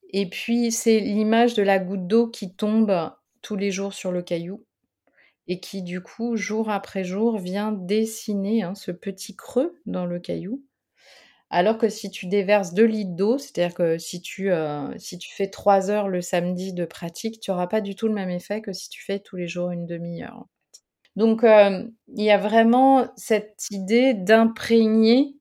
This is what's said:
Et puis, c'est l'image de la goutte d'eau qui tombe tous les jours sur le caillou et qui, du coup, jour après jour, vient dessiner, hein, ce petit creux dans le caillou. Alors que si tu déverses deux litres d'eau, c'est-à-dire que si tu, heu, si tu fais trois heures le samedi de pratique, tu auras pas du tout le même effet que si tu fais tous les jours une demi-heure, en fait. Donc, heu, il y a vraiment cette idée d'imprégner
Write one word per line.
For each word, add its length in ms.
Et 180
puis, 440
c'est 280
l'image 540
de 80
la 160
goutte 300
d'eau 200
qui 280
tombe 560
tous 120
les 160
jours 220
sur 180
le 120
caillou 420
et 120
qui, 240
du 180
coup, 360
jour 340
après 320
jour, 340
vient 340
dessiner, 920
hein, 100
ce 180
petit 440
creux 400
dans 200
le 140
caillou. 440
Alors 280
que 120
si 200
tu 180
déverses 460
deux 120
litres 320
d'eau, 200
c'est-à-dire 380
que 220
si 240
tu, 300
heu, 460
si 200
tu 180
fais 140
trois 400
heures 180
le 140
samedi 500
de 140
pratique, 560
tu 100
auras 160
pas 140
du 120
tout 140
le 60
même 160
effet 320
que 100
si 160
tu 160
fais 160
tous 160
les 140
jours 220
une 140
demi-heure, 520
en 60
fait. 380
Donc, 260
heu, 500
il 80
y 80
a 60
vraiment 800
cette 520
idée 440
d'imprégner 1300